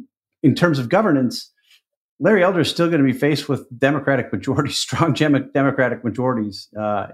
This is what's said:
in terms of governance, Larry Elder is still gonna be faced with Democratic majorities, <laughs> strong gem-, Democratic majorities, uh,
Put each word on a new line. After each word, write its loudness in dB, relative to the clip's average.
in 4
terms 2
of -4
governance, 0
Larry 4
Elder 2
is 0
still 0
gonna 2
be 2
faced -2
with -4
Democratic 0
majorities, -2
<laughs> -4
strong 0
gem-, 0
Democratic 0
majorities, -4
uh, -4